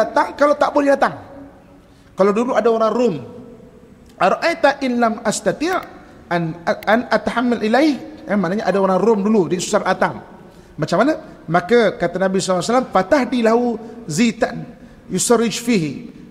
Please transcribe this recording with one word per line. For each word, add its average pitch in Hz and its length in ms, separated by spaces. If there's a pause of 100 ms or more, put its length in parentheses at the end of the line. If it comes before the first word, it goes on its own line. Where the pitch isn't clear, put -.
datang - 320
kalau 294 240
tak - 160
boleh 285 240
datang?" 220 160 (1000)
Kalau 196 200
dulu 240 240
ada 220 120
orang 220 240
Rom, 226 220 (1040)
"Ara'aita 285 640
in 247 160
lam 220 240
astati' 220 480 (600)
an, 165 360
an 214 340 (100)
atahammal 233 520
ilaih?" 254 640
Eh, 180 80
maknanya 196 320
ada 190 160
orang 190 160
Rom 208 240
dulu, 208 240
dia 175 160
susah 196 240
datang. 175 360 (520)
Macam 170 320
mana? - 400
Maka 180 480
kata 180 240
Nabi 190 240
sallallahu 180 200
alaihi - 120
wasallam, 254 160
"Fatahdi 247 560
lahu 233 320 (320)
zitan 170 560 (400)
yusarrij 226 560
fihi." 165 320 (360)